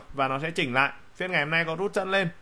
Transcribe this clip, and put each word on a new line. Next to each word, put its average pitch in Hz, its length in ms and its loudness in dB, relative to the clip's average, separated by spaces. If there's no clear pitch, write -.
và 135 140 2
nó 135 120 -2
sẽ 160 120 -4
chỉnh 165 220 0
lại. 135 180 4
Phiên 185 160 -6
ngày 165 100 2
hôm 143 80 -2
nay 165 160 2
có 160 100 -2
rút 196 180 -2
chân 190 180 0
lên. 190 180 2